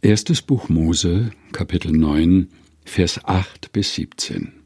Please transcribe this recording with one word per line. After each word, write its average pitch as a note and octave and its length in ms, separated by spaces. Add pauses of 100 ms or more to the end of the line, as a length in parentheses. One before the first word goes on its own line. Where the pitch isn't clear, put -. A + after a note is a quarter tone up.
Erstes G#2+ 400
Buch - 280
Mose, E2+ 640 (200)
Kapitel E2+ 400
neun, D#2+ 580 (360)
Vers - 380
acht - 480
bis - 220
siebzehn. - 580 (140)